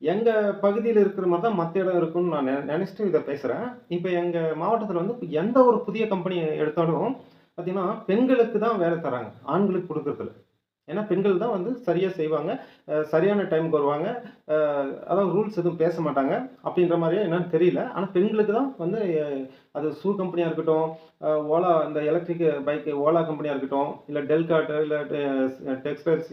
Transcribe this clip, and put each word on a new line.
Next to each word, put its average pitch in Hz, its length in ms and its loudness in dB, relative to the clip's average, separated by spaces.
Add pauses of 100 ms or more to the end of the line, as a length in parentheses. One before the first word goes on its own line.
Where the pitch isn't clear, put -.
எங்க 202 280 2 (240)
பகுதியில 208 480 2
இருக்கிற 190 260 2
மாதிரி 170 160 2
தான் 214 160 2
மத்த 165 180 -2
இடம் 185 200 2
இருக்கும்னு 165 360 0
நான் 139 140 0
நெ-, 139 180 -2
நினைச்சிட்டு 190 420 -4
இதை 156 140 2
பேசுறேன். 139 440 -4 (240)
இப்ப 175 220 -2
எங்க 175 280 0 (180)
மாவட்டத்துல 196 440 -2
வந்து 202 300 -6
எந்த 233 340 4
ஒரு 226 140 4
புதிய 220 280 -4
கம்பெனி 185 300 -2 (200)
எடுத்தாலும் 165 560 0 (440)
பாத்தீங்கன்னா, 185 280 -4 (200)
பெண்களுக்கு 233 540 4
தான் 220 200 0
வேலை 170 180 2
தராங்க, 123 340 -4 (120)
ஆண்களுக்கு 180 440 0
கொடுக்கறதில்ல. 143 460 -6 (540)
ஏன்னா 202 200 -6
பெண்கள் 185 300 2
தான் 226 160 -2
வந்து 190 220 -2
சரியா 180 340 0
செய்வாங்க, 156 420 -2 (360)
அஹ், 151 160 0
சரியான 190 400 2
டைமுக்கு 160 340 0
வருவாங்க, 147 300 0 (400)
அஹ், 147 420 0 (140)
அதாவது 190 280 2
ரூல்ஸ் 208 260 0
எதுவும் 170 200 0
பேச 165 240 0
மாட்டாங்க 143 320 0 (300)
அப்படின்ற 170 340 2
மாதிரியே 170 260 2
என்னன்னு 175 260 0
தெரியல. 160 320 4 (100)
ஆனா 190 140 -4
பெண்களுக்கு 208 480 2
தான் 262 240 0
வந்து, 180 220 -2 (180)
அஹ், 143 240 -2 (320)
அது 151 180 -4
ஷூ 196 240 -2
கம்பெனியா 170 320 -2
இருக்கட்டும், 160 380 2 (360)
அஹ், 151 260 0
ஓலா, 170 240 4 (120)
இந்த 151 200 -4
எலக்ட்ரிக் 170 420 0 (180)
பைக் 147 360 -2
ஓலா 160 260 4
கம்பெனியா 147 300 -4
இருக்கட்டும், 139 360 -2 (160)
இல்ல 147 140 -4
டெல்காட், 156 580 2
இல்ல 151 240 0
டெ-, 135 460 0 (340)
டெக்ஸ்டைல்ஸ், 156 500 -2